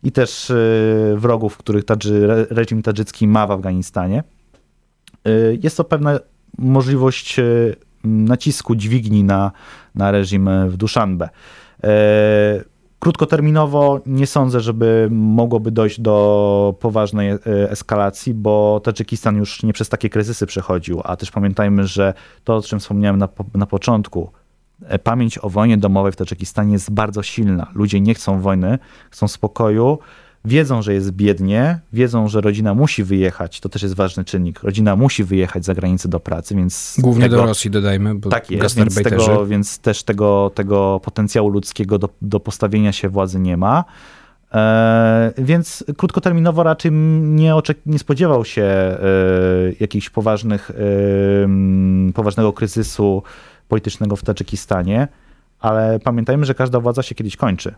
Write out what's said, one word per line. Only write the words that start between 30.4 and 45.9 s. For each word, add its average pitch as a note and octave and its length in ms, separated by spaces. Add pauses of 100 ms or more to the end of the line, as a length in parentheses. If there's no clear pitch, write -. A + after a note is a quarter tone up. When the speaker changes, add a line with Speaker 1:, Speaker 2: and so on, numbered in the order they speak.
Speaker 1:
wiedzą, C3 360
że G2+ 120
jest G2 180
biednie, G2+ 680 (140)
wiedzą, A#2 340
że G#2 140
rodzina G#2 320
musi B2 300
wyjechać, F#2 560
to F#2 100
też G2+ 140
jest F#2+ 120
ważny F#2 300
czynnik, F2+ 380
rodzina G#2 320
musi A#2 280
wyjechać F2+ 420
za G2 80
granicę F#2 360
do E2+ 100
pracy, E2 360
więc - 440
Speaker 2:
Głównie B2 300
do A#2+ 60
Speaker 1:
tego A#2+ 100
Speaker 2:
Rosji, G#2+ 260
dodajmy, G2+ 440
bo G2+ 140
Speaker 1:
Tak A2+ 220
jest, - 0
więc G2 100 (240)
Speaker 2:
gastarbejterzy. G#2+ 460
Speaker 1:
tego, G#2 140
więc G2+ 340
też - 240
tego, G2+ 520
tego G2 480
potencjału G#2 460
ludzkiego G2+ 500
do, G2 100 (120)
do G2+ 180
postawienia G#2+ 520
się G2 180
władzy F#2+ 300
nie F2+ 180
ma. A#2 260 (680)
E, A2+ 840
więc D#3 460 (140)